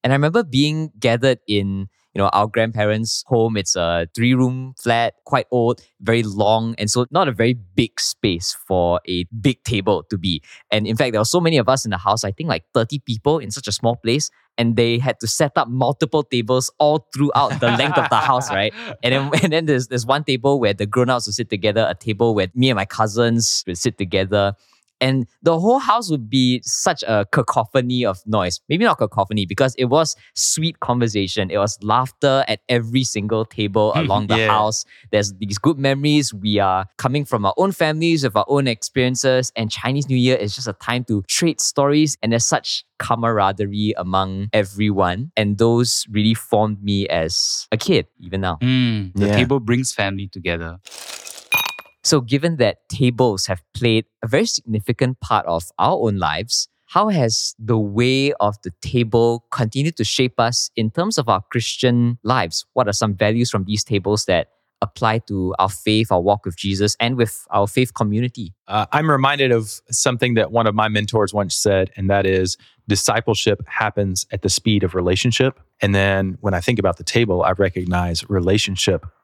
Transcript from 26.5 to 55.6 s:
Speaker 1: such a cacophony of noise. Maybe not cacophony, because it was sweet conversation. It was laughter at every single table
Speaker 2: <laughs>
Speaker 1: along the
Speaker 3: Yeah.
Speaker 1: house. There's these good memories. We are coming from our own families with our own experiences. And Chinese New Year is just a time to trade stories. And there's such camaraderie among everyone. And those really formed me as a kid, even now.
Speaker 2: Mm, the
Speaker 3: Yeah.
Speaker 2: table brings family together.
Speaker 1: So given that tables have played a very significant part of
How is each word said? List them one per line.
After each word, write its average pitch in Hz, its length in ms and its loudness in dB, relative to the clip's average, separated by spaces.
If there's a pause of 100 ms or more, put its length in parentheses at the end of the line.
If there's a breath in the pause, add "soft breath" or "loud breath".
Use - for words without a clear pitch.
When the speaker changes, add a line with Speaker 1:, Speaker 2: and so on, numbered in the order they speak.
Speaker 1:
such - 380 -2
a 104 280 0
cacophony 123 760 0
of 95 200 -2
noise. 98 440 0
Maybe 175 160 2
not 170 100 2
cacophony, 104 480 -2
because 123 300 -2
it 127 120 -2
was 156 300 0 (180 soft breath)
sweet - 460 -2
conversation. 104 680 0
It 104 80 -2
was 101 240 0
laughter 131 640 0
at 107 120 -4 (100)
every 120 340 0
single 110 400 -2
table 107 480 0
Speaker 2:
<laughs> - 20 -2
Speaker 1:
along 104 340 0
the 113 100 2
Speaker 3:
Yeah. 110 100 2
Speaker 1:
house. 107 380 0 (260 loud breath)
There's 104 220 0
these 101 240 -6
good 151 200 2
memories. 139 540 2
We 101 280 0
are 95 260 0 (100)
coming 135 300 -2
from 104 180 -2
our 98 140 2
own 190 140 2
families 156 520 0
with 113 120 0
our 104 120 2
own 139 180 2
experiences. 127 880 0
And 110 160 -2
Chinese 135 380 -2
New 131 80 0
Year 127 200 4
is 104 180 -2
just 123 120 -8
a 104 60 -4
time 120 320 -4
to 104 240 -2
trade - 320 0
stories. 147 600 2
And 113 100 0
there's 117 140 2
such - 400 -2 (120)
camaraderie 104 1000 0
among 95 560 -2
everyone. 101 840 0
And 104 220 0
those 117 520 2
really 107 240 2
formed 107 480 0
me 101 260 0
as - 640 -2
a 113 60 0
kid, 113 300 0 (120)
even 92 220 -6
now. 90 220 -2
Speaker 2:
Mm, 120 520 0
the 101 120 2
Speaker 3:
Yeah. 104 100 2
Speaker 2:
table 123 240 2
brings 120 320 -2
family 98 360 -4
together. 85 500 -6 (1300)
Speaker 1:
So 147 140 4
given 139 380 0
that - 300 0
tables 120 580 2
have 92 160 -4 (120)
played 113 300 2 (180)
a 113 60 -6
very 156 180 2
significant 120 720 -2
part - 280 0
of 82 180 -2 (120)